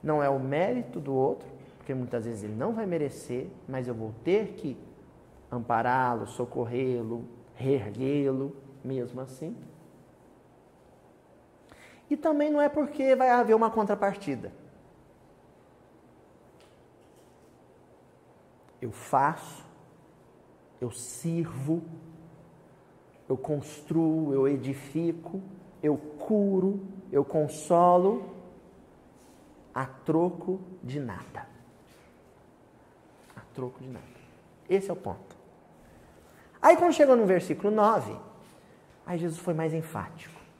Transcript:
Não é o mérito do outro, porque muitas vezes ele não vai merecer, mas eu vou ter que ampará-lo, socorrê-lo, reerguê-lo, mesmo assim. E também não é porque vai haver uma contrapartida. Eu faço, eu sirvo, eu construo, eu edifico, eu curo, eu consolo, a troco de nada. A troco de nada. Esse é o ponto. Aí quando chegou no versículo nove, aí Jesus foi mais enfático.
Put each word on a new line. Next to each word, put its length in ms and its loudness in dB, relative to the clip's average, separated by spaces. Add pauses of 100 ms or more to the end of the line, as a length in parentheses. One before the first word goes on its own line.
Não 200 2
é 60 2
o 100 2
mérito 600 -2
do 120 -6
outro, 360 0 (280)
porque 160 -10
muitas 320 -4
vezes 200 -8
ele 100 -8
não 180 -4
vai 140 -4
merecer, 600 -4 (200)
mas 200 -6
eu 60 -4
vou 280 -8
ter 300 0
que 260 -8 (720)
ampará-lo, 760 0
socorrê-lo, 960 -4 (320)
reerguê-lo, 1000 -2 (300)
mesmo 360 -6
assim. 360 -12 (2500)
E 80 0
também 340 2
não 100 2
é 80 6
porque 480 2
vai 140 6
haver 240 6
uma 160 6
contrapartida. 840 -2 (4000)
Eu 120 -8
faço, 760 -2 (1120)
eu 100 -6
sirvo, 920 -4 (1500)
eu 80 0
construo, 960 0
eu 160 4
edifico, 920 -4 (400)
eu 160 2
curo, 880 0 (260)
eu 120 4
consolo, 1120 4 (1400)
a 100 -2
troco 760 -2 (220)
de 180 -6
nada. 460 -10 (1900)
A 40 -18 (120)
troco 300 -8
de 60 -14
nada. 180 -14 (600)
Esse 200 2
é 40 -4
o 40 -4
ponto. 400 -10 (1300)
Aí 140 10
quando 160 4
chegou 240 8
no 100 4
versículo 440 2
nove, 460 4 (880)
aí 140 -4
Jesus 220 -4
foi 140 -2
mais 200 0
enfático. 640 -8 (220)